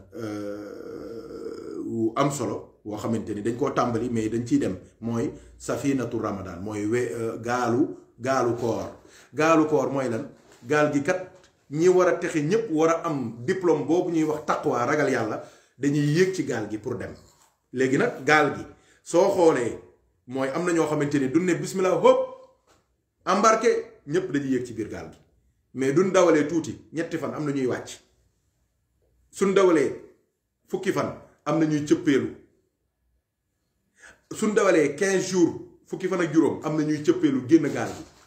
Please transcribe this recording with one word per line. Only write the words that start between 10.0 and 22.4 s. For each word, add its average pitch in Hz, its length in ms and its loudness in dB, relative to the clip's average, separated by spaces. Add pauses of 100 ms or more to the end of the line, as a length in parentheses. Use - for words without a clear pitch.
lan? 113 200 -4 (380)
Gaal 147 260 4
gi 143 80 2
kat 180 300 -2 (400)
ñi 156 160 2
war 180 220 6
a 175 100 2
texe 165 240 -2
ñépp 156 280 0
war 156 180 4
a 165 180 0
am 127 380 -4
diplôme 160 400 2
boobu 170 260 0
ñuy 160 120 2
wax 151 220 -4
taqwa, 127 400 -2
ragal 139 240 2
yàlla, 117 340 -2 (360)
dañuy 147 340 2
yéeg 185 220 2
ci 165 80 -4
gaal 117 260 -6
gi 107 80 -6
pour 113 180 -8
dem. - 180 -10 (600)
Léegi 131 240 2
nag 214 260 0
gaal 147 320 4
gi - 80 -10 (400)
soo 190 300 2
xoolee 139 460 2 (480)
mooy 135 220 -2
am 165 160 -4
na 175 60 0
ñoo 160 160 2
xamante 147 320 -2
ni 131 100 2
duñ 165 160 2
ne 170 100 2
bismillah, 185 480 -2
hop, 254 160 8 (1080)